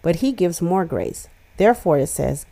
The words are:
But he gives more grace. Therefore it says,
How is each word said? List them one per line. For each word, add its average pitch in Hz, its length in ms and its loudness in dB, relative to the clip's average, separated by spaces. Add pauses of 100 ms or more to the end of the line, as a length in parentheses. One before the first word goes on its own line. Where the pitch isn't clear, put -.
But 165 140 0
he 269 160 0
gives 175 280 -2
more 180 240 0
grace. - 440 -6 (300)
Therefore 190 380 4
it 139 120 2
says, 139 440 -2